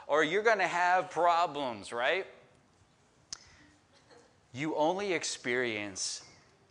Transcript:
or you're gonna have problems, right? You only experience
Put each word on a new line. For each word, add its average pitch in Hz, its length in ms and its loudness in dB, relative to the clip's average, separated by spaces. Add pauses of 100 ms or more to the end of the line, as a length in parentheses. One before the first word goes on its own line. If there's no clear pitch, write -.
or 151 160 4
you're 175 180 0
gonna 208 260 4
have 180 440 2
problems, 147 800 0
right? 139 340 0 (2250)
You 151 220 -6
only 180 380 0
experience 113 1120 -4 (480)